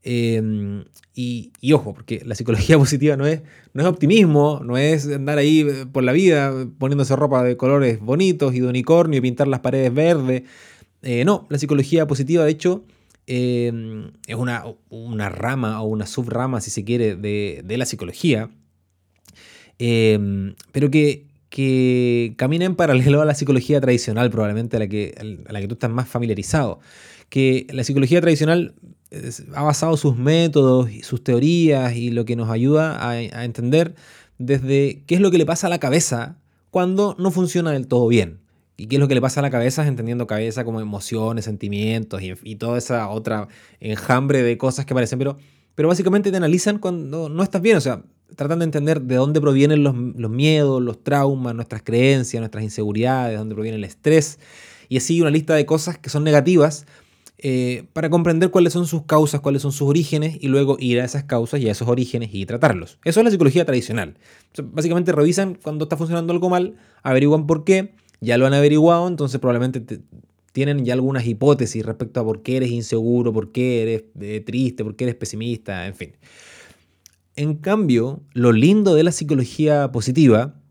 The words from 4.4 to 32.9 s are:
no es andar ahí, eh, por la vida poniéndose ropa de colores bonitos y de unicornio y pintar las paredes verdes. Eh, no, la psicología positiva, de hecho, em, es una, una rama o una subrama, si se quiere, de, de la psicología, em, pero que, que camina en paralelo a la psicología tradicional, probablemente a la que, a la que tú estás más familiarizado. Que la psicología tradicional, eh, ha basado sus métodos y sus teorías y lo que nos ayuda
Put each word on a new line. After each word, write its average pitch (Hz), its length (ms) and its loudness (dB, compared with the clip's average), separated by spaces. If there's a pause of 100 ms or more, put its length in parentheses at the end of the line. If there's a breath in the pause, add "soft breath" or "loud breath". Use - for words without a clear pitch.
no 123 140 -2
es 147 280 2
andar 143 320 -2
ahí, 151 220 4
eh, 135 300 -2
por 135 120 0
la 127 100 2
vida 151 400 4 (260)
poniéndose 135 380 0
ropa 131 280 2
de 123 120 0
colores 127 440 2
bonitos 147 540 0
y 123 60 -2
de 127 80 0
unicornio 151 500 2
y - 20 2
pintar 127 280 0
las 131 120 -2
paredes 131 320 0
verdes. 131 520 0 (580 loud breath)
Eh, 120 220 -2
no, 196 260 0
la 143 80 -4
psicología 147 480 0
positiva, 151 380 0
de 151 60 4
hecho, 180 340 -2 (420 soft breath)
em, 120 840 -4 (140)
es 113 100 -10
una, 120 280 -4 (240)
una 113 400 -8
rama 113 540 -4
o 110 40 -4
una 107 200 -4
subrama, 120 560 -4
si - 80 -12
se 101 140 -8
quiere, 113 320 0
de, 101 480 -6
de 101 120 -8
la 127 80 -4
psicología, 110 680 -4 (1300 loud breath)
em, 104 760 0 (180)
pero 139 180 0
que, 147 400 0 (200)
que 123 840 0
camina 160 280 0
en 185 120 -2
paralelo 143 440 4
a 156 40 2
la 151 100 2
psicología 139 460 2
tradicional, 120 500 2
probablemente 113 460 -2
a - 20 0
la 107 100 -2
que, 104 260 -6 (320)
a - 60 -14
la 104 80 -8
que 98 80 -6
tú 113 60 -8
estás 113 160 -4
más 120 180 -4
familiarizado. 117 720 -2 (480 loud breath)
Que 131 420 2
la 131 140 -4
psicología 139 360 2
tradicional, 160 540 2 (360)
eh, - 200 -12 (240)
ha 143 80 -4
basado 156 340 0
sus 143 200 0
métodos 135 720 2
y 107 120 -16
sus - 200 -8
teorías 135 760 2
y 120 140 -4
lo 117 140 -2
que 117 120 -4
nos 117 140 -4
ayuda 147 460 0